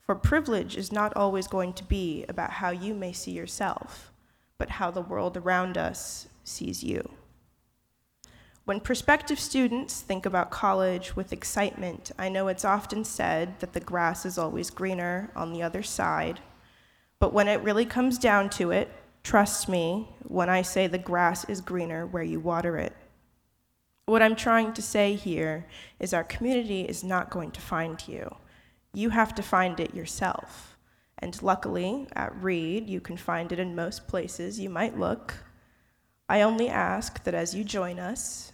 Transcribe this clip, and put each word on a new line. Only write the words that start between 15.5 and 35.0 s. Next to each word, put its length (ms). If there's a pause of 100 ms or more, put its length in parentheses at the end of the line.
the 100
other 200
side. 580 (800)
But 120
when 160
it 140
really 240
comes 320
down 340
to 200
it, 200 (320)
trust 460
me 400 (140)
when 260
I 140
say 240
the 100
grass 480
is 160
greener 440
where 180
you 180
water 360
it. 160 (1120)
What 160
I'm 140
trying 380
to 80
say 340
here 500 (320)
is 160
our 120
community 560
is 240
not 240
going 220
to 100
find 440
you. 300 (600)
You 140
have 260
to 60
find 380
it 160
yourself. 840 (400)
And 240
luckily, 720
at 200
Reed, 520
you 140
can 160
find 340
it 60
in 180
most 320
places 520
you 100
might 300
look. 340 (960)